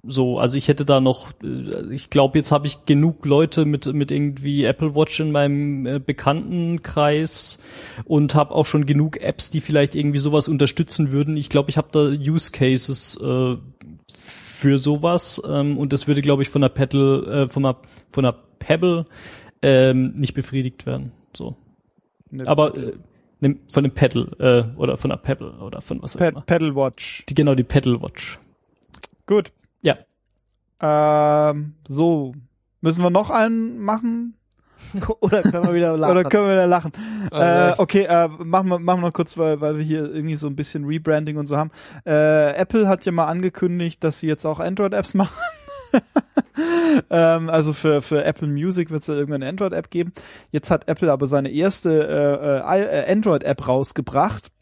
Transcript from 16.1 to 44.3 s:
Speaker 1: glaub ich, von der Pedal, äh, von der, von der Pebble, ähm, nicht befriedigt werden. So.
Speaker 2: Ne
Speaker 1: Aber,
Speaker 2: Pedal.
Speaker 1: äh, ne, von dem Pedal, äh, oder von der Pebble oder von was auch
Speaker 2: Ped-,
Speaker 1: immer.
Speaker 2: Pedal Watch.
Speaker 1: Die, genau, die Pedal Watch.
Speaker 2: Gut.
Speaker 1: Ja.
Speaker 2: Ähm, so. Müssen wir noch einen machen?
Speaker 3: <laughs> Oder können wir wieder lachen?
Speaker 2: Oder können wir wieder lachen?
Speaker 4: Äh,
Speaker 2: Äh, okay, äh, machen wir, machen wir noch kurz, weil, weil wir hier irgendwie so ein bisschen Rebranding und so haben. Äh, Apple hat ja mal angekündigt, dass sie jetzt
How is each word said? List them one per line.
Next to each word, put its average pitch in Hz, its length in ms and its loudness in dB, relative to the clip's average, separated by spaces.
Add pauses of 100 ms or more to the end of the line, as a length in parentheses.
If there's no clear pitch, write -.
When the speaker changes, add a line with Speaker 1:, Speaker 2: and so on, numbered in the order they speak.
Speaker 1:
glaub 139 220 2
ich, - 80 -4
von 143 100 0
der 135 80 4
Pedal, 135 600 2 (160)
äh, 131 40 -2
von 139 140 -4
der, 131 140 0 (360)
von 139 120 0
der 120 80 4 (260)
Pebble, 165 480 0 (560)
ähm, 131 540 4
nicht 143 180 -2
befriedigt 131 500 -6
werden. 131 280 -8 (220)
So. - 220 -12 (720)
Speaker 2:
Ne 131 160 -10
Speaker 1:
Aber, 151 260 4
Speaker 2:
Pedal. 139 180 -8
Speaker 1:
äh, - 580 -6
ne, 143 80 2 (120)
von 143 160 2
dem 139 100 0
Pedal, 120 340 0 (100)
äh, 120 400 2
oder 131 200 -2
von - 100 -6
der - 80 -4
Pebble - 340 -6 (100)
oder - 200 -12
von - 220 -10
was - 120 -14
auch - 60 -12
Speaker 2:
Ped-, 170 120 2
Speaker 1:
immer. 131 100 -14
Speaker 2:
Pedal 160 340 0
Watch. - 520 -4
Speaker 1:
Die, 139 60 -8
genau, 143 200 6
die 127 100 2
Pedal 123 380 2
Watch. - 360 -12 (880)
Speaker 2:
Gut. 202 240 0 (320)
Speaker 1:
Ja. 147 160 2 (800)
Speaker 2:
Ähm, 151 960 2 (120)
so. 147 460 0 (480)
Müssen 165 220 0
wir 175 80 2
noch 202 200 2
einen 226 500 0
machen? 226 540 -4 (580)
Speaker 3:
<laughs> 202 280 -6
Oder 202 220 2
können 175 240 -2
wir 175 80 0
wieder 170 220 0
lachen? 156 160 0
Speaker 2:
Oder 180 120 4
können 208 220 2
wir 196 60 2
wieder 185 140 4
lachen? 170 260 0 (400)
Speaker 4:
Äh, 175 380 2
Speaker 2:
Äh, 175 80 0
okay, 196 260 2
äh, 170 240 4
machen 170 400 -2
wir, 180 100 0
machen 180 220 0
wir 175 80 -2
noch 160 60 -4
kurz, - 240 -4
weil, 156 220 0
weil 151 180 -2
wir 156 60 -4
hier 156 280 -4
irgendwie 156 240 -6
so 151 100 -8
ein 139 100 -6
bisschen 147 280 -8
Rebranding 151 540 -2
und 147 80 -6
so 143 100 -2
haben. 156 140 -2 (360)
Äh, 151 480 4
Apple 202 320 2
hat 190 200 0
ja 185 60 -2
mal 165 140 0
angekündigt, 175 760 -4
dass 156 160 -2
sie 160 60 -6
jetzt 156 200 -4